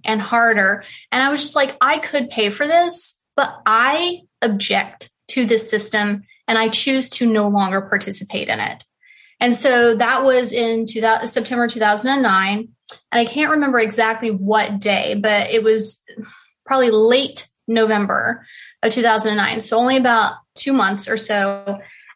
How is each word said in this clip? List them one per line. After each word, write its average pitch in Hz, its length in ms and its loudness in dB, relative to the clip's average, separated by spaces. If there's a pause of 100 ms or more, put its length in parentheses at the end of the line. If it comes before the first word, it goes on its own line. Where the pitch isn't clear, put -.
and 220 160 -2
harder. 208 640 2 (260)
And 254 120 0
I 277 80 2
was 285 100 -2
just - 160 -2
like, 269 240 0
"I 285 180 2
could 285 320 -4
pay 208 200 0
for 285 160 -4
this, 349 540 0 (140)
but - 320 -2
I 285 540 0 (220)
object 202 680 -4 (180)
to 254 180 -2
this 220 240 0
system 208 520 -2 (240)
and 220 120 0
I 226 100 2
choose 262 420 -2
to - 160 -2
no 214 220 2
longer 196 340 0
participate - 680 -6
in 110 120 -2
it." - 240 -8 (560)
And 247 160 2
so 240 400 4
that 247 260 0
was 254 300 2
in 226 340 -2
two 220 140 -8
thou-, 220 200 2
September 240 460 -2
two 226 140 -4
thousand 214 320 2
and 277 100 2
nine. 202 460 0 (420)
And 233 100 0
I 233 40 2
can't 294 280 -2
remember 277 280 2
exactly 226 500 0
what 208 480 -2
day, 202 420 -2
but 208 300 0
it 220 140 0
was 220 400 0 (640)
probably 262 240 2
late 233 580 2 (180)
November 220 800 0 (360)
of 226 100 2
two 247 100 -2
thousand 220 280 2
and 208 80 -2
nine. 208 220 -2
So 220 180 0
only 254 180 4
about 233 380 2 (200)
two - 180 -4
months 202 360 0
or 226 80 -2
so 202 640 -4 (360)